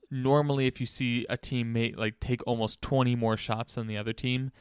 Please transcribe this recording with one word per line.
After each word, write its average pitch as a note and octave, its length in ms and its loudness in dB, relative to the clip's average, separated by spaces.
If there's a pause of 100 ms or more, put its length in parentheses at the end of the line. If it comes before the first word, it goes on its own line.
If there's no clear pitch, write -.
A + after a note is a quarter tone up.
(120)
Normally, C#3 560 4
if - 120 -2
you B2 60 -2
see A#2+ 420 0
a A#2+ 80 -2
team A#2 360 -4
make, A#2 260 0
like, G#2+ 220 -4
take B2 260 -2
almost A2+ 340 -2
twenty B2+ 360 2
more A2+ 200 2
shots A2+ 380 -6
than A2 140 -6
the G#2+ 80 -6
other G#2+ 160 -2
team, B2+ 480 -4